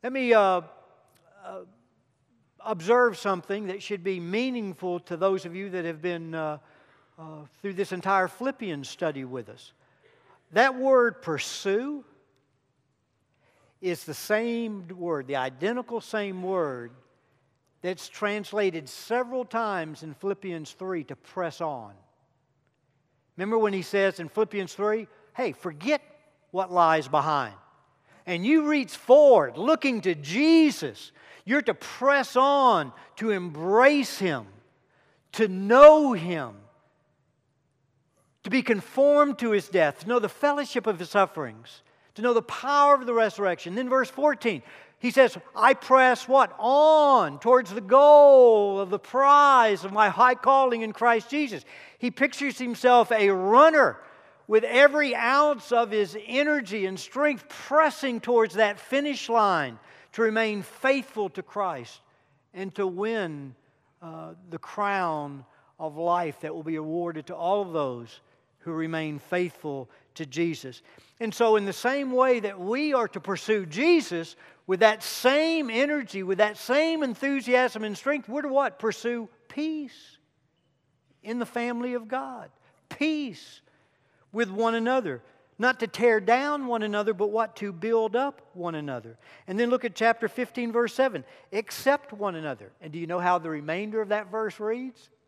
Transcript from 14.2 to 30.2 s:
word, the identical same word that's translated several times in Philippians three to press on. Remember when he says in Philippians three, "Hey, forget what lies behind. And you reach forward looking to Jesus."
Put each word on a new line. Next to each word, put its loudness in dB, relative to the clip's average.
word, -8
the -6
identical -6
same -8
word -6
that's -10
translated -6
several -6
times -8
in -14
Philippians -10
three -8
to -14
press -10
on. -10
Remember -2
when 2
he -4
says 0
in -10
Philippians -4
three, -4
"Hey, -6
forget -6
what -4
lies 2
behind. -2
And -6
you 2
reach -2
forward 6
looking 0
to -2
Jesus." 0